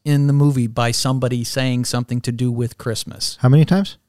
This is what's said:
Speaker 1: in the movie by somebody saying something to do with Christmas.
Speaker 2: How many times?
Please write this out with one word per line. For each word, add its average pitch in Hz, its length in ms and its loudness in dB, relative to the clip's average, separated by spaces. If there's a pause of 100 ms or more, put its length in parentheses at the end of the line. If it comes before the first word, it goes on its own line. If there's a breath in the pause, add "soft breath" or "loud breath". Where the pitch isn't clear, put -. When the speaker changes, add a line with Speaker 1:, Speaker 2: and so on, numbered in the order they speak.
Speaker 1:
in 143 220 2
the 143 60 2
movie 139 340 2
by 117 240 -2
somebody 123 520 -2
saying 123 420 -2
something 120 360 -4
to 123 120 -4
do 123 200 -2
with 120 260 -4
Christmas. - 640 -8
Speaker 2:
How 127 80 4
many 147 160 8
times? 196 340 0 (100)